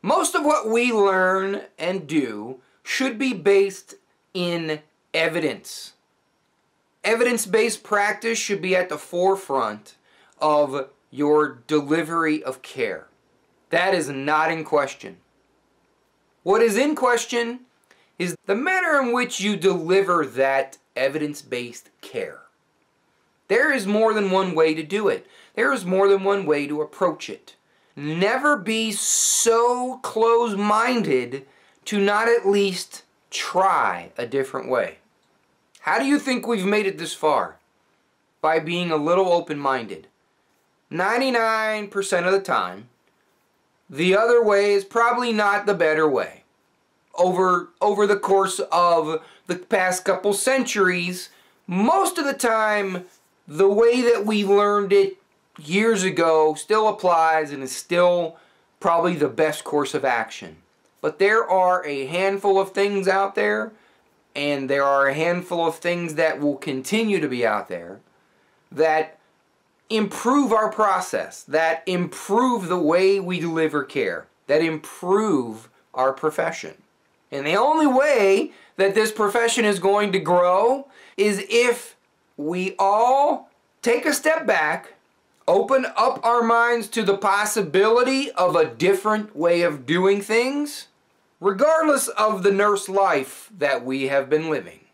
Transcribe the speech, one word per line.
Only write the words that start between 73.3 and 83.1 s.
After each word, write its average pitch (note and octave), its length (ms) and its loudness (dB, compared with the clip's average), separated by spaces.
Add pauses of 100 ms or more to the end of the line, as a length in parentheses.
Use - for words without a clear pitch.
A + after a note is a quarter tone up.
deliver D#3 420 -2
care, G2 440 -6 (220)
that D3 120 2
improve D#3+ 1080 -2 (240)
our C3 180 0
profession. D#3 640 -6 (560)
And C#3 160 -8
the D#3+ 80 0
only D4+ 320 2
way B3+ 640 4 (260)
that G3 180 2
this A3 160 2
profession A#3 540 0
is G3+ 140 2
going G3 340 2
to G3 60 0
grow F3+ 720 2 (280)
is G3+ 320 0
if A#3+ 480 0 (400)
we F3+ 420 -4
all B3 680 2 (320)